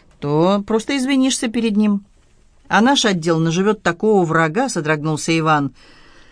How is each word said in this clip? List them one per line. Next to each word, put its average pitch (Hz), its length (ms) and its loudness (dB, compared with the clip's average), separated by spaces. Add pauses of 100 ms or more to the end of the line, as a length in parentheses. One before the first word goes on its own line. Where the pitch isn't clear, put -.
(200)
то 170 440 0
просто 220 320 -2
извинишься 262 520 0
перед 226 280 -2
ним». 208 300 0 (640)
«А 196 120 2
наш 269 240 2
отдел 170 360 0
наживет 190 420 0
такого 185 420 0
врага», 165 440 0
содрогнулся 156 680 -2
Иван, 151 380 0 (580)